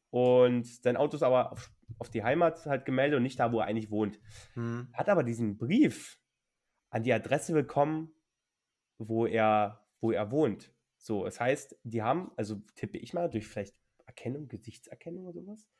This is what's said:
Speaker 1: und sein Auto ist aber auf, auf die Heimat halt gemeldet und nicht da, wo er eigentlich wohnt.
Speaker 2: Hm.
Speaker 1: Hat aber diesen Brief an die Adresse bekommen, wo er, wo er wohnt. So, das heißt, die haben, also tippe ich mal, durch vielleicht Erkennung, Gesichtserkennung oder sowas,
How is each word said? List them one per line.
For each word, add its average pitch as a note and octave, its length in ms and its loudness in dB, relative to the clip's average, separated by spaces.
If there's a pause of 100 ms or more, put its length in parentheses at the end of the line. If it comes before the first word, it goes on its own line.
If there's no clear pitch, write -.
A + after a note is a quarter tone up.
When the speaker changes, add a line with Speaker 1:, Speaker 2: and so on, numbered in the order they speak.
(120)
Speaker 1:
und B2 540 6
sein B2 320 -2
Auto D3 200 0
ist D3 60 -2
aber B2+ 280 4
auf, - 200 -14 (280)
auf - 100 -12
die G#2+ 140 -4
Heimat D#3+ 420 2
halt C#3 200 -2
gemeldet C#3 320 2
und A#2+ 60 2
nicht C3 160 -4
da, A#2 120 2
wo A2+ 80 2
er G#2 60 0
eigentlich G#2+ 260 -4
wohnt. G#2 280 0 (340)
Speaker 2:
Hm. A#2+ 400 -6
Speaker 1:
Hat - 160 -2
aber F3 140 4
diesen A2+ 340 -2
Brief F3+ 640 2 (680)
an A2+ 140 -4
die A#2+ 100 4
Adresse C3+ 400 0
bekommen, D#3 600 0 (840)
wo A2+ 280 0
er, G#2+ 600 2 (140)
wo A2+ 120 0
er G#2 200 -2
wohnt. C3+ 420 0 (240)
So, G2+ 280 -4
das G2+ 140 -8
heißt, C3 440 -2
die A2+ 180 -4
haben, D3 360 -2
also G#2+ 180 -4 (200)
tippe - 220 -8
ich - 160 -12
mal, F3 160 -2
durch A2 180 -6
vielleicht - 280 -10 (300)
Erkennung, C3+ 420 -10
Gesichtserkennung E3+ 800 -16
oder E3+ 160 -14
sowas, G#3 260 -18 (120)